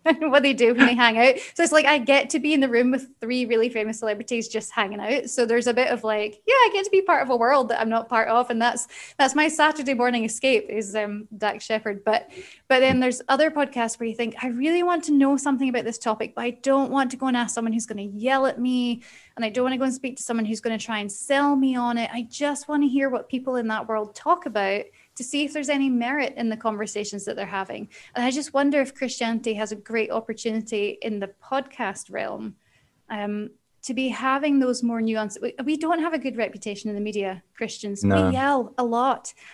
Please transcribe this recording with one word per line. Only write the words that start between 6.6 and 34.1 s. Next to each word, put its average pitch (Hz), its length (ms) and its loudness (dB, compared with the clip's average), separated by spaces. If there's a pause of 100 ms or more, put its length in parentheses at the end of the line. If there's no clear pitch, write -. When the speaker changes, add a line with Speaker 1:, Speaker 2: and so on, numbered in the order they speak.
Speaker 1:
get 392 120 0
to 392 60 -6
be 392 120 4
part 349 200 2
of 254 80 -4
a 247 60 2
world 240 320 4
that - 120 -2
I'm 226 80 0
not 226 200 -2
part 226 200 2
of. 247 220 2
And 233 100 -2
that's, - 280 0 (280)
that's 269 200 4
my 302 100 6
Saturday 302 480 2
morning 240 300 2
escape 220 440 2
is, 202 280 -6
um, 208 400 -6
Dax 208 280 -4
Shepard. 220 400 -4
But, - 260 0 (360)
but 262 140 6
then 262 180 6
there's 254 300 0
other 302 220 4
podcasts 277 500 -2
where 233 80 -4
you 220 80 -6
think, 233 260 -4
"I 254 60 -4
really 294 340 0
want 349 220 0
to 311 80 0
know 277 240 6
something 269 320 0
about 247 160 -2
this 220 140 -6
topic, 220 360 -4
but 233 80 -6
I 240 80 -2
don't 269 400 0
want 262 220 0
to 262 40 -8
go 262 100 -6
and 247 100 2
ask 240 180 -2
someone 226 180 -2
who's 220 140 -2
gonna 208 160 -10
yell 233 440 0
at 262 140 -2
me. 247 420 0 (340)
And 233 80 -4
I 220 60 -2
don't 247 140 0
wanna 262 140 -2
go 262 60 0
and 262 100 0
speak 262 220 -8
to - 60 -12
someone 226 240 -2
who's 220 140 -4
gonna 226 180 -4
try 214 200 -6
and 208 140 -8
sell 285 420 0
me 269 220 2
on 240 200 -2
it. 233 160 -4
I 240 100 -8
just 285 440 -6
wanna 294 200 0
hear 269 220 2
what 254 200 -4
people 262 260 -4
in 233 140 -2
that 214 200 -4
world 214 280 -4
talk 349 300 0
about 202 380 -2 (300)
to 247 100 -12
see 294 200 -2
if 294 80 -6
there's 294 160 -4
any 277 220 0
merit 247 460 0
in 233 120 -2
the 220 80 -2
conversations 214 720 -6
that - 100 -6
they're 196 100 -6
having." 190 420 -8 (260)
And 247 100 -2
I 254 60 2
just 277 240 -6
wonder 285 260 4
if 269 140 -4
Christianity 226 600 -4
has 214 180 -6
a 220 40 -8
great 220 340 -4
opportunity 220 920 -4
in 220 180 -6
the 196 100 -6 (120)
podcast 262 680 -6
realm, 196 460 -8 (540)
um, 208 400 -6 (320)
to 262 120 -8
be 262 140 -2
having 269 500 0